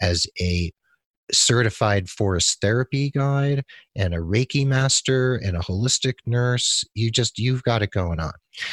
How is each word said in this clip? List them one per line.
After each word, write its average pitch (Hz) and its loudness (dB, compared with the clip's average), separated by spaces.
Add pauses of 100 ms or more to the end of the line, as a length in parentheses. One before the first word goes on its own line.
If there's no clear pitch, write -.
as 87 0 (140)
a 87 0 (600)
certified 104 2
forest 95 0
therapy 131 0
guide 139 0 (300)
and 92 0
a 85 -2
Reiki 113 0
master 131 2
and 95 -2
a 85 -2
holistic 117 -2 (120)
nurse. 123 0 (100)
You 113 -2
just, 117 0
you've 127 0
got 117 2
it 104 -2
going 87 -2
on. 80 -4 (380)